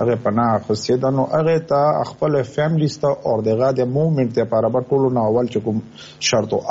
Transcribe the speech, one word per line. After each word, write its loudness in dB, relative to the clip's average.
هغې 2
پناه 2
اخیستې -2
ده، 0
نو 0
هغې 2
ته 2
خپله 0
فیملیز -2
ته 2
او 0
دغه 2
د 0
موومنټ 0
دپاره 2
به 0
ټولو 2
نه 0
اول 2
چې -4
کوم -2
شرط 0
و، 0